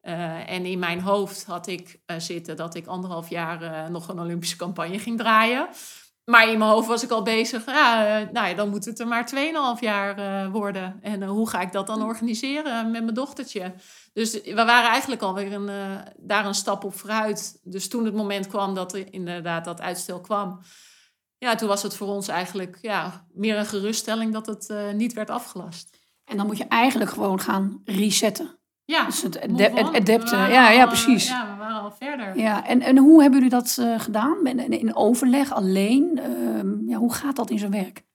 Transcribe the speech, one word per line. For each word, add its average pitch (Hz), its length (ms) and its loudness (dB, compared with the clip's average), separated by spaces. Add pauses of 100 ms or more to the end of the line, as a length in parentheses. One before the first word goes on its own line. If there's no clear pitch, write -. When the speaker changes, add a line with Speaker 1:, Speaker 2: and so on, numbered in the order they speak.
Speaker 1:
Eh, 165 500 -10
en 180 140 -6
in 185 140 -6
mijn 180 220 -4
hoofd 196 440 -2
had 175 220 -10
ik, 175 380 -12
eh, 170 140 -8
zitten 165 360 -10
dat 165 200 -10
ik 170 120 -14
anderhalf 180 420 -10
jaar, 170 320 -6
eh, 160 280 -10
nog 170 180 -10
een 185 120 -10
Olympische 170 360 -6
campagne 175 440 -8
ging 226 180 -6
draaien. 226 500 2 (580)
Maar 226 240 8
in 220 80 0
mijn 214 140 4
hoofd 220 160 4
was 233 160 -2
ik 247 60 -8
al 220 140 0
bezig, 226 420 -2
ja, 247 400 4 (140)
eh, 214 120 -6
nou 220 160 -2
ja, 175 60 -2
dan 202 160 -2
moet 202 160 -6
het 226 140 -10
er 233 80 -6
maar 233 180 -2
tweeënhalf 277 560 -2
jaar, 202 360 -2
eh, 196 340 -6
worden. 196 500 -6
En, 202 200 -6
eh, 190 80 -6
hoe 214 200 0
ga 180 120 -4
ik 190 100 -6
dat 196 160 -4
dan 220 160 -4
organiseren 233 880 -4
met 226 120 -4
mijn 226 120 -4
dochtertje? 247 580 -8 (400)
Dus 220 280 -4
we - 120 -12
waren 233 360 4
eigenlijk 254 320 -2
alweer 196 320 -6
een, 202 160 -8
eh, 196 280 -10 (200)
daar 202 280 -2
een 196 80 -4
stap 202 300 -4
op 190 120 -10
vooruit. 214 680 -6
Dus 185 260 -10
toen 233 160 -2
het 208 100 -2
moment 202 320 -4
kwam 196 280 -4
dat 185 180 -8
er 196 200 -10
inderdaad 170 520 -8
dat 170 160 -10
uitstel 180 400 -10
kwam, 185 380 -6 (800)
ja, 240 180 0
toen 220 120 -4
was 202 160 0
het 202 120 -8
voor 202 120 -8
ons 202 200 -6
eigenlijk, 180 540 -6
ja, 185 520 -6
meer 208 240 -2
een 208 80 -2
geruststelling 220 680 -4
dat 220 120 -6
het, 214 240 -10
eh, 208 240 -6
niet 240 200 -2
werd 214 160 -8
afgelast. 180 680 -12 (280)
Speaker 2:
En 214 120 -6
dan 202 80 0
moet 208 120 -2
je - 100 -8
eigenlijk 233 440 2
gewoon 107 280 -2
gaan - 440 -2
resetten. 208 720 0 (280)
Speaker 1:
Ja, 294 200 0
Speaker 2:
Dus - 160 -4
het - 260 -6
Speaker 1:
move 214 220 4
Speaker 2:
adap-, 240 180 2
Speaker 1:
on. 320 80 -2
Speaker 2:
adapten. 226 340 4
Speaker 1:
We 226 60 2
waren 190 180 2
Speaker 2:
Ja, 254 160 10
ja, 233 120 10
Speaker 1:
al, 247 60 10
Speaker 2:
precies. 254 380 4
Speaker 1:
eh, 247 60 -4
ja, 226 200 -6
we 202 60 -12
waren 214 240 -8
al 208 180 -10
verder. 254 380 -8
Speaker 2:
Ja, 214 300 0
en, 247 140 4
en 262 160 6
hoe 302 240 12
hebben 277 200 8
jullie 254 140 4
dat, 240 240 0
eh, 233 200 0
gedaan? 254 440 0
Ben-, 254 160 0
in, 240 200 -4
in 220 160 -2
overleg, 254 580 4
alleen? 226 720 2
Ehm, 220 680 -4
ja, 233 80 -2
hoe 233 160 0
gaat 277 220 -4
dat - 140 -4
in 214 100 -2
zijn 202 120 -2
werk? 196 320 -4 (120)